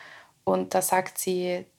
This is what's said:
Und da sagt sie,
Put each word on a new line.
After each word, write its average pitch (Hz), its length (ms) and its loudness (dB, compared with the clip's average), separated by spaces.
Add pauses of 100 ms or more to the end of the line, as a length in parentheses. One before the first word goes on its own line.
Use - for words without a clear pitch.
(440)
Und 185 300 0
da 185 80 4
sagt 185 360 0
sie, 180 480 -2 (140)